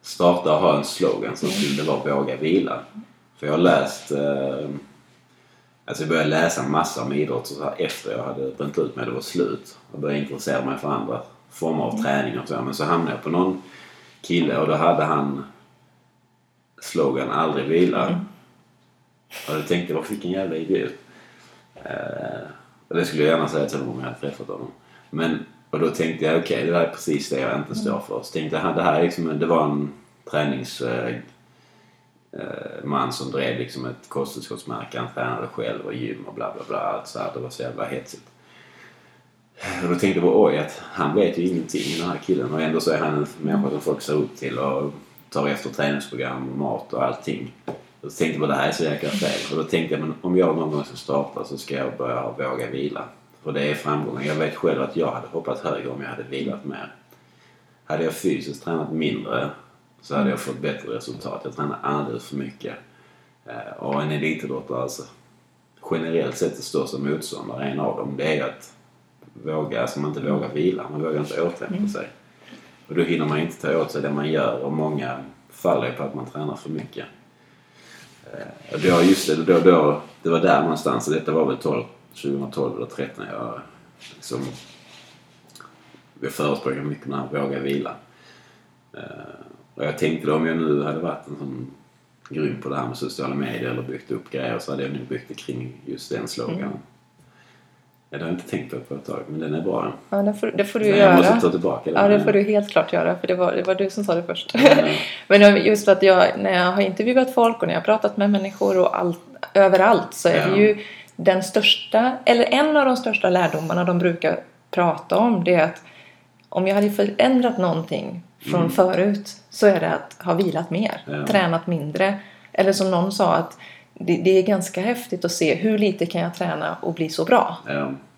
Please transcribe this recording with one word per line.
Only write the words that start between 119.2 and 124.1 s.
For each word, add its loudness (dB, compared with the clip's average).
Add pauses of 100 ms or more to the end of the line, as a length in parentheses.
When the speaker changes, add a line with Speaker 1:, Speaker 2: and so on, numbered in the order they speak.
Speaker 2:
så 4
är 6
det 0
att -8
ha 2
vilat 0
mer, -2
Speaker 1:
Ja. -6
Speaker 2:
tränat 2
mindre. 0 (320)
Eller 4
som 2
någon 2
sa, 2
att -2 (360)
det, 0